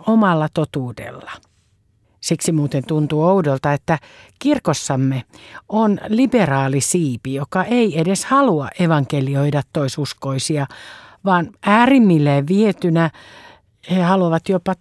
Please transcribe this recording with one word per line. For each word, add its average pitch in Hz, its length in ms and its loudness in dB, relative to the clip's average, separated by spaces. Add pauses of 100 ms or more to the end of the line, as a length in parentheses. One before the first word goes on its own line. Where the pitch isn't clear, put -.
omalla 185 480 2
totuudella. 127 760 -8 (880)
Siksi - 320 -2
muuten 147 340 -2
tuntuu 151 380 -2
oudolta, 151 480 0
että 147 260 -2 (400)
kirkossamme 135 840 -2 (460)
on 208 300 0 (100)
liberaali 143 720 2
siipi, 131 540 -2
joka 147 300 -4
ei 214 360 0
edes 185 240 -2
halua 214 440 2 (100)
evankelioida 143 840 0 (100)
toisuskoisia, 139 920 -4 (580)
vaan 180 240 0 (180)
äärimmilleen 202 800 4
vietynä 180 640 2 (800)
he 185 120 2
haluavat 175 460 0
jopa 185 320 -2